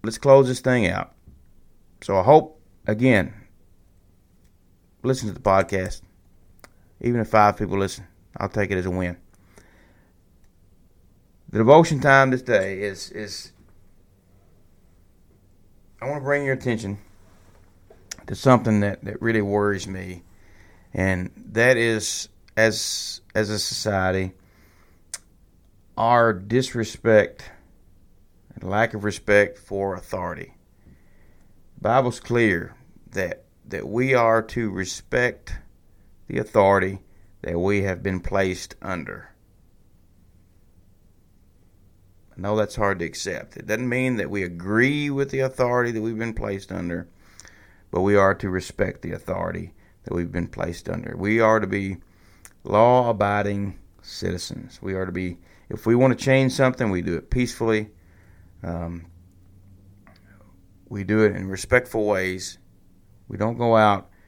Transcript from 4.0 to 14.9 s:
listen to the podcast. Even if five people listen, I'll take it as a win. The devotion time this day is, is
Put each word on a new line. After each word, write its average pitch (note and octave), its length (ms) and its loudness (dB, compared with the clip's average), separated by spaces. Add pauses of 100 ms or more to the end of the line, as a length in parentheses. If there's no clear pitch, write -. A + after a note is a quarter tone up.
listen C3 240 -2
to G2+ 60 -6
the - 60 -14
podcast. F#2+ 600 0 (1000)
Even A#2+ 180 0
if A2 80 -2
five G#2 300 6
people G2 200 -2
listen, G2 300 -4 (300)
I'll G2 120 -6
take G2+ 220 -2
it F#2+ 60 0
as F2+ 80 -2
a F#2 60 -2
win. F2+ 260 -4 (2250)
The G#2+ 100 -2
devotion D3+ 400 8
time C3+ 320 6
this B2 100 -2
day G2 400 0
is, G2 300 -8
is - 400 -12 (2500)